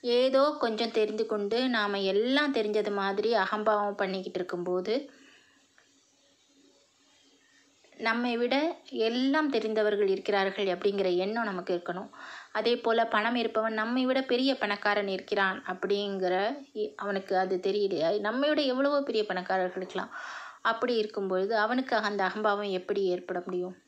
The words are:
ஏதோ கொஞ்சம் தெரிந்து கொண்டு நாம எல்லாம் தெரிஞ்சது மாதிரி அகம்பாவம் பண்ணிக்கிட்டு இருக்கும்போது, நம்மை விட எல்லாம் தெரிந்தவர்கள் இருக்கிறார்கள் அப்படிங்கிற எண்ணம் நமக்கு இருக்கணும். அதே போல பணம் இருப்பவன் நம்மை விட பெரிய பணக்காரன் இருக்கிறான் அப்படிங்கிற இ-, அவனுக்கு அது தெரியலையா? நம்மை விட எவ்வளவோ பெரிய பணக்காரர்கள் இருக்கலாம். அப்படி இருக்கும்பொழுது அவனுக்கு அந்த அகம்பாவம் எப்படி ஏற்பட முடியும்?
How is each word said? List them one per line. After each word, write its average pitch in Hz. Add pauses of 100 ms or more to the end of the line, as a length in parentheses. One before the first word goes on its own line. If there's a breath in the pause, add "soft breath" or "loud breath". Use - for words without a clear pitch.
ஏதோ 262
கொஞ்சம் 226
தெரிந்து 214
கொண்டு 220
நாம 208
எல்லாம் 247
தெரிஞ்சது 208
மாதிரி 202
அகம்பாவம் 208
பண்ணிக்கிட்டு 190
இருக்கும்போது, 180 (2750 loud breath)
நம்மை 233
விட 269 (140)
எல்லாம் 262
தெரிந்தவர்கள் 214
இருக்கிறார்கள் 190
அப்படிங்கிற 185
எண்ணம் 214
நமக்கு 185
இருக்கணும். 175 (420 loud breath)
அதே 233
போல 233
பணம் 226
இருப்பவன் 226
நம்மை 233
விட 262
பெரிய 262
பணக்காரன் 202
இருக்கிறான் 190
அப்படிங்கிற 196 (180)
இ-, 208
அவனுக்கு 196
அது 185
தெரியலையா? 196
நம்மை 240
விட 302
எவ்வளவோ 277
பெரிய 220
பணக்காரர்கள் 185
இருக்கலாம். - (520 loud breath)
அப்படி 226
இருக்கும்பொழுது 202
அவனுக்கு 247
அந்த 208
அகம்பாவம் 208
எப்படி 196
ஏற்பட 180
முடியும்? 180 (120)